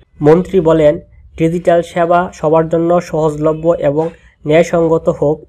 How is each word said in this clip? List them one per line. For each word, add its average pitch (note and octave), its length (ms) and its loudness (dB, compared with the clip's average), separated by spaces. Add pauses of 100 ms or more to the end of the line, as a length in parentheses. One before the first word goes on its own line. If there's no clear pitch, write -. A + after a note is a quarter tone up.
(220)
মন্ত্রী F3 380 2
বলেন, D#3+ 400 2 (380)
"ডিজিটাল E3+ 440 0
সেবা F3 520 0
সবার D#3+ 360 0
জন্য E3+ 320 0
সহজলভ্য D#3 680 -2
এবং D#3 400 -2 (380)
ন্যায়সঙ্গত E3 640 0
হোক, D3+ 400 -2